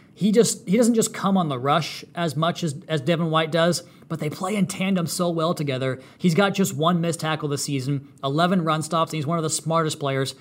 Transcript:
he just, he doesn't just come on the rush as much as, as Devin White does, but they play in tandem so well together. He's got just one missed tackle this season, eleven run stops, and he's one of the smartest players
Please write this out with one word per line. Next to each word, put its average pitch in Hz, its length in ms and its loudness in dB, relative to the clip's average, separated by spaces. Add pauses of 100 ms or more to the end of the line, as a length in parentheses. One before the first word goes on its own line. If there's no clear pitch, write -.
(140)
he 202 180 0
just, 208 340 2
he 185 120 4
doesn't 240 160 6
just 220 200 2
come 196 220 0
on 175 140 2
the 131 100 -2
rush 147 460 0 (100)
as 170 220 -4
much 170 260 0
as, 147 240 -4
as 156 140 -2
Devin 165 300 0
White 160 200 2
does, 165 320 2 (240)
but 123 140 -6
they 151 80 -4
play 185 260 -4
in 196 100 2
tandem 185 420 -2
so 175 220 -2
well 165 240 0
together. 131 460 -2 (180)
He's 175 180 2
got 196 180 4
just 190 200 0
one 165 280 2
missed 170 180 -2
tackle 156 300 -4
this 139 160 -4
season, 139 420 -4 (160)
eleven 170 400 2
run 156 180 0
stops, 160 300 -2
and 156 60 -4
he's 143 100 -4
one 170 100 -2
of 160 60 -2
the 160 60 -2
smartest 156 500 -2
players 135 420 -2